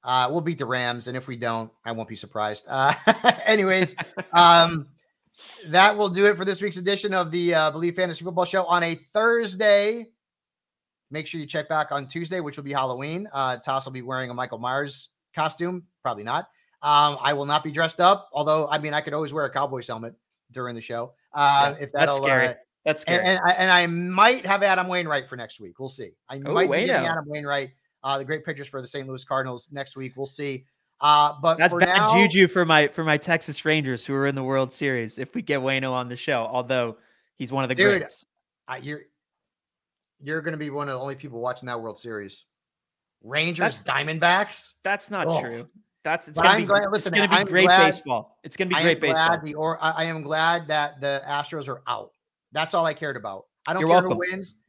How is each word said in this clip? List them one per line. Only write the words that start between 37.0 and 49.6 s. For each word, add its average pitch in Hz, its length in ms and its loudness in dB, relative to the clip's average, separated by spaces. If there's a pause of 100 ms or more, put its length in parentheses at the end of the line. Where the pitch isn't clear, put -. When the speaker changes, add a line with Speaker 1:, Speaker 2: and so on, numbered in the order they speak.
Speaker 2:
he's 127 180 -10
one 135 100 -2
of 123 60 -4
the 127 60 -2
Speaker 1:
Dude, 196 240 4
Speaker 2:
greats. - 260 -12 (420)
Speaker 1:
I, 127 100 -12
you're, 143 240 -12 (1200)
you're 151 200 -6
gonna 156 160 -8
be 151 120 -8
one 143 200 -6
of 135 40 -6
the 127 60 -6
only 139 160 -8
people 135 240 -14
watching 123 280 -6
that 120 140 -6
World 110 180 -12
Series. 104 460 -14 (800)
Rangers, 160 600 0
Speaker 2:
That's - 0 -
Speaker 1:
Diamondbacks? 160 880 0 (100)
Speaker 2:
That's 202 260 -4
not 185 180 -4
Speaker 1:
Oh. 160 140 0
Speaker 2:
true. 117 260 -10 (360)
That's, 160 240 -4
it's 151 100 -8
Speaker 1:
But 165 60 2
Speaker 2:
gonna 185 120 8
Speaker 1:
I'm 220 60 0
Speaker 2:
be, 202 60 -2
Speaker 1:
glad, 202 160 4
Speaker 2:
it's 196 100 -2
Speaker 1:
listen, 202 200 -2
Speaker 2:
gonna 202 160 4
be 170 60 6
Speaker 1:
I'm 196 120 4
Speaker 2:
great 185 180 6
Speaker 1:
glad, 190 260 8
Speaker 2:
baseball. 127 520 -6
It's - 140 -18
gonna 185 120 -4
be 165 60 0
Speaker 1:
I 160 80 2
Speaker 2:
great 165 200 2
Speaker 1:
am 143 80 2
glad 160 300 2
Speaker 2:
baseball. 156 40 -12
Speaker 1:
the, 147 100 -10
or, 156 280 -4